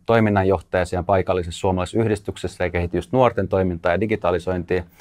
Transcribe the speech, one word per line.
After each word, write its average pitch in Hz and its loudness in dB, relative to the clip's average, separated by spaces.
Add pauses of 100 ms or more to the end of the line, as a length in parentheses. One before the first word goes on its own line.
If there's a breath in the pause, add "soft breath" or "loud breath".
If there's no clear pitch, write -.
toiminnanjohtaja 95 2
siellä 90 -4
paikallisessa 92 0
suomalaisessa 92 0
yhdistyksessä 101 -4
ja 90 -2
kehitin 87 -2
just 85 -6
nuorten 120 2
toimintaa 90 0
ja 87 0
digitalisointia. 92 -2 (180 loud breath)